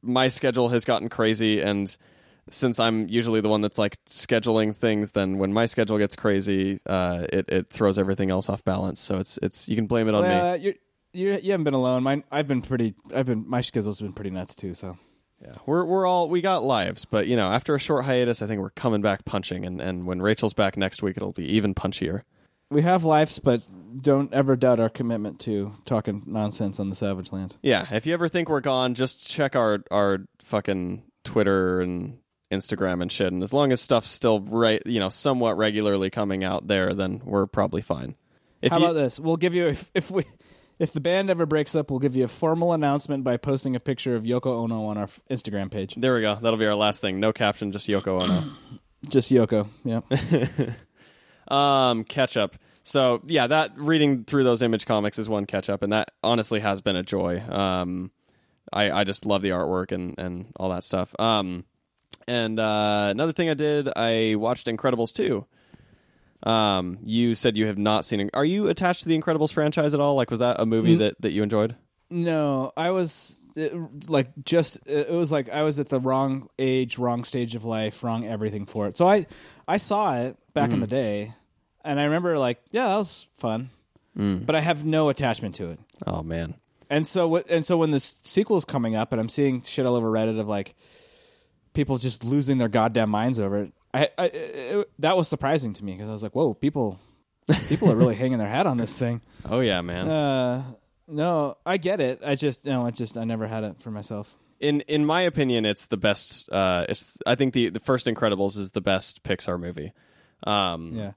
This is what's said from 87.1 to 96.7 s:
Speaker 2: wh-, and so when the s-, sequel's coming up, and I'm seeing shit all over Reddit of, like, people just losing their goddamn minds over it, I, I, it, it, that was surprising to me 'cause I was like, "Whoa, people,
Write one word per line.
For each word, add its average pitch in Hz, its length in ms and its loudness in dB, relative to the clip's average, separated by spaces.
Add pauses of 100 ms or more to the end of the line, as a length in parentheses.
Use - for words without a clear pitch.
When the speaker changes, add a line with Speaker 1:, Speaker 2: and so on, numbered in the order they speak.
Speaker 2:
wh-, - 120 -4
and 165 140 2
so 175 140 2
when 160 120 4
the 143 60 4
s-, - 260 -4
sequel's 202 440 2
coming 113 280 -2
up, 110 180 -2
and 113 80 0
I'm 113 100 -4
seeing 135 320 0
shit - 240 -2
all 123 100 4
over 113 140 0
Reddit 110 280 0
of, 107 80 -2
like, 101 280 -4 (960)
people 135 260 0
just 123 240 -4
losing 131 360 2
their 120 100 2
goddamn 110 420 2
minds 113 300 0
over 101 220 0
it, 95 100 -8 (200)
I, 139 160 0 (100)
I, 180 80 0
it, - 80 -2
it, 156 560 -4 (100)
that 160 160 2
was 170 120 0
surprising 135 460 0
to 104 100 -14
me 95 120 -8
'cause 104 120 -10
I 110 40 -8
was 107 120 -8
like, 104 100 -8
"Whoa, 135 180 2
people, 120 460 -2 (720)